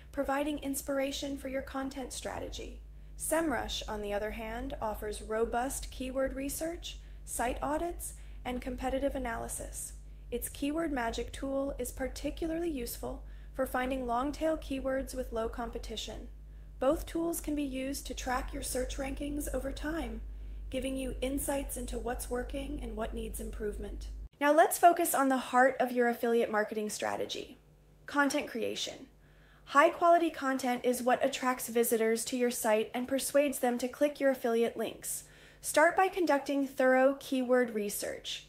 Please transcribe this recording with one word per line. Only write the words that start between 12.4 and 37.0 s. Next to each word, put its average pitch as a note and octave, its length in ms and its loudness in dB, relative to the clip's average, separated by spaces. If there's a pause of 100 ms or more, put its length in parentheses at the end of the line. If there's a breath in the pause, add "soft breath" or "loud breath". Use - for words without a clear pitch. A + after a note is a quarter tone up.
useful B3+ 540 -6 (320 loud breath)
for C4 100 0
finding B3+ 420 0
long-tail C#4+ 520 2
keywords C4 560 -2
with B3+ 180 -6
low A3+ 160 0
competition. A3+ 800 -6 (500 loud breath)
Both C#4 280 4
tools E4 340 -2
can D4+ 140 -2
be D4 80 0
used C4+ 440 -4
to C4 80 -6
track C4+ 380 -2
your C#4 100 -6
search B3+ 360 -2
rankings C#4 560 -4
over C4 180 -4
time, C#4 480 -4 (480 loud breath)
giving C4 280 -4
you C4 260 -4
insights C#4 560 -2
into A#3+ 200 -6
what's A#3+ 300 -4
working C#4 540 -4
and G#3+ 140 -6
what A3+ 180 -4
needs A3 260 -6
improvement. G#3+ 680 -6 (320)
Now C#4+ 120 8
let's E4 240 8
focus E4+ 380 8
on C4+ 160 4
the C4 80 4
heart B3+ 420 6
of B3 120 2
your A#3+ 160 4
affiliate A#3 420 2
marketing G#3+ 400 0
strategy, - 640 -4 (480)
content C#4+ 440 2
creation. - 580 -4 (600 soft breath)
High-quality E4+ 640 6
content C4 540 0
is B3 180 2
what A#3+ 220 4
attracts B3+ 440 0
visitors A3+ 580 2
to C4 100 -2
your A#3+ 140 2
site A3 420 2
and B3 160 -4
persuades C4+ 520 4
them A#3+ 180 2
to B3 100 0
click D4 320 2
your C4+ 120 6
affiliate A#3 440 2
links. - 480 -6 (360 loud breath)
Start E4 360 6
by F#4+ 120 6
conducting C#4+ 580 2
thorough C4 540 6